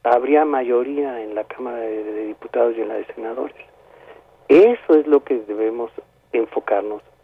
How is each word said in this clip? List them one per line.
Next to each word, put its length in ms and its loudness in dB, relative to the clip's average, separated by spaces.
habría 400 4
mayoría 800 0
en 140 -10
la 80 -4
Cámara 340 -10
de, 260 -6
de 220 -8
Diputados 500 -2
y 60 -6
en 60 -4
la 80 -8
de 180 -6
Senadores. 420 -10
Eso 460 6
es 100 4
lo 180 4
que 120 -2
debemos 440 -4
enfocarnos, 720 -2